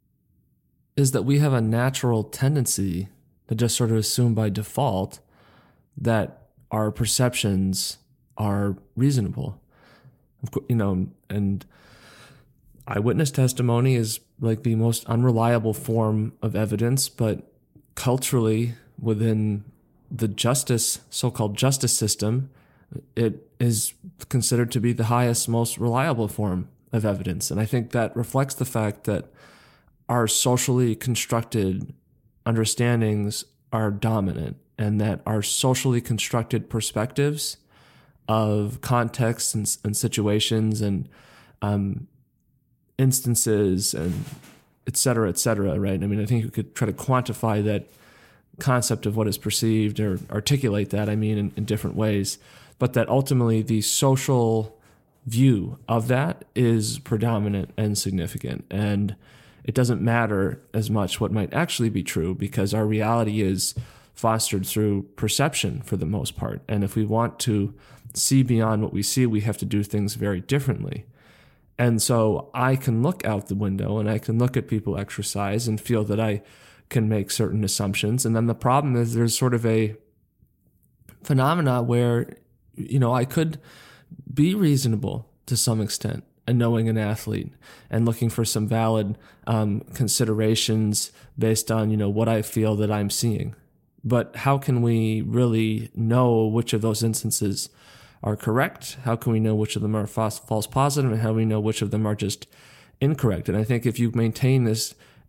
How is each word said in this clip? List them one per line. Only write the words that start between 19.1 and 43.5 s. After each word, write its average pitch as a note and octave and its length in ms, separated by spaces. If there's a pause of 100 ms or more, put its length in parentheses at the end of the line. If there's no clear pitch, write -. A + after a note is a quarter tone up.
the A2 180
justice, A#2 720 (100)
so-called A2 460
justice C3+ 400
system, A2+ 540 (640)
it A2 320 (100)
is A#2 360 (340)
considered A#2+ 440
to A#2+ 80
be A#2+ 120
the A#2 120
highest, A#2+ 440
most A#2 300
reliable A#2+ 500
form F#2 400 (240)
of A2 120
evidence. F#2+ 460
And F#2 100
I A2 60
think A#2 240
that A2+ 260
reflects C3+ 380
the - 100
fact G#2+ 400
that G2+ 220 (800)
our A#2+ 180
socially B2 680
constructed A2 1000 (540)
understandings A2+ 1000 (280)
are A2 180
dominant, G2 640 (220)
and G#2 220
that G#2 260
our G#2+ 160
socially B2+ 580
constructed A#2 680
perspectives C#3+ 880 (720)
of G#2+ 540
contexts A#2 720
and, G#2+ 300
and G#2 120
situations G#2+ 840
and, G2+ 280 (520)
um, G2+ 460 (920)
instances G#2+ 960